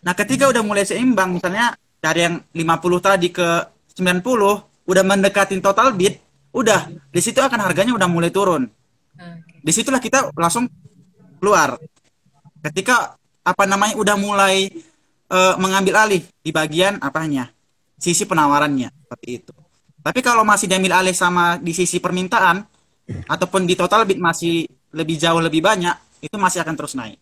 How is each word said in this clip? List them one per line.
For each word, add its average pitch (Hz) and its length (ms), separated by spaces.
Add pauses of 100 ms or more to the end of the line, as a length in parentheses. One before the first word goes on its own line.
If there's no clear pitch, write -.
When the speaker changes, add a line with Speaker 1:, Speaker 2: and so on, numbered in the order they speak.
Speaker 1:
Nah, 180 80
ketika 254 400
udah 233 80
mulai 208 240
seimbang, 208 480
misalnya 185 400 (240)
dari 165 320
yang 165 80 (160)
lima 165 240
puluh 180 240
tadi 180 320
ke - 320 (240)
sembilan 180 320
puluh, 208 400 (240)
udah 190 160
mendekatin 196 640
total 214 320
bid, 185 240 (320)
udah, 214 400 (160)
di 175 160
situ 233 160
akan 262 160
harganya 208 400
udah 190 80
mulai 170 240
turun. 170 400 (480)
Speaker 2:
Oke. - 480
Speaker 1:
Disitulah 240 400
kita 254 320
langsung 175 320 (720)
keluar. 180 400 (800)
Ketika, 185 560 (320)
apa 196 160
namanya, 196 320
udah 208 240
mulai, 196 480 (640)
eh, 185 240
mengambil 190 400
alih 208 240 (240)
di 156 80
bagian 160 480
apanya, 143 480 (480)
sisi 175 320
penawarannya, 143 640 (160)
seperti - 200 (120)
itu. - 120 (520)
Tapi 170 160
kalau 240 240
masih 208 240
diambil 185 320
alih 185 160
sama 180 400
di 165 160
sisi 175 240
permintaan, 180 640 (640)
ataupun 180 400
di 175 80
total 185 320
bid 190 160
masih 170 480 (240)
lebih 160 240
jauh, 165 240
lebih 160 240
banyak, 180 320 (240)
itu - 160
masih 185 240
akan 160 160
terus - 160
naik. 110 300